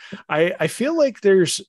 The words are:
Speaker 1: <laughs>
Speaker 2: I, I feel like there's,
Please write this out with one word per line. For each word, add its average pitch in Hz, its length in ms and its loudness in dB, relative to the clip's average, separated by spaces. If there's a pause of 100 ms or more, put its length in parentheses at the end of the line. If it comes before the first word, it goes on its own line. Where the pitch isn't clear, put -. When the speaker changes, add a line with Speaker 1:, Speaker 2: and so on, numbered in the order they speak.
(100)
Speaker 1:
<laughs> - 180 -18
Speaker 2:
I, 165 300 0
I 156 80 -2
feel 277 300 -4
like 277 240 0
there's, 190 480 2